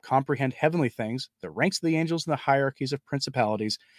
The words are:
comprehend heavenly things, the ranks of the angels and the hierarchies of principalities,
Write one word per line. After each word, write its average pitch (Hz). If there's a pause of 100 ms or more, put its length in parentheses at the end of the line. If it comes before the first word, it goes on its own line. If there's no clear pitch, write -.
comprehend 131
heavenly 160
things, 117 (120)
the 87
ranks 131
of 170
the 160
angels 165
and 160
the 139
hierarchies 139
of -
principalities, 110 (220)